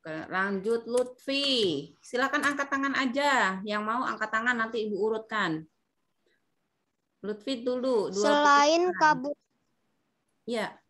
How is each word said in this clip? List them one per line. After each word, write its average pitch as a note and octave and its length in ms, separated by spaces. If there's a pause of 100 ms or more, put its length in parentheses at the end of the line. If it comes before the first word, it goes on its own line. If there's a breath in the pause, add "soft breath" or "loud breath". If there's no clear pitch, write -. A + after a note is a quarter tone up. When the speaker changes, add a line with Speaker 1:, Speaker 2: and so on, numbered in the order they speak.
Speaker 1:
Oke, D#3 120 (120)
lanjut G3 560
Lutfi. B3 1040 (160)
Silakan C4+ 480
angkat C#4 160
tangan C4+ 320
aja A#3+ 640
yang G#3 160
mau A3+ 240
angkat A3 240
tangan, A#3 320
nanti A3+ 240
Ibu G#3 80
urutkan. G3+ 720 (1600)
Lutfi A3+ 400
dulu, B3 480
dua - 0
puluh G3+ 100
Speaker 2:
Selain D4 640
Speaker 1:
tangan. E4+ 160
Speaker 2:
kabut D4 340 (1080)
Speaker 1:
Iya. A3 320 (120)